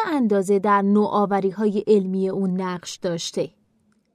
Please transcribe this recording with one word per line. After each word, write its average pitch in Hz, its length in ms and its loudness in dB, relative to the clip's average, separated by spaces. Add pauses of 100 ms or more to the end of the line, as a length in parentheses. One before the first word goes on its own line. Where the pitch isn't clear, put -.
اندازه 208 520 0
در 202 240 2
نوآوری‌های 202 1040 0
علمی 190 420 2
اون 185 320 -2
نقش 180 360 -8
داشته؟ 170 540 -6 (640)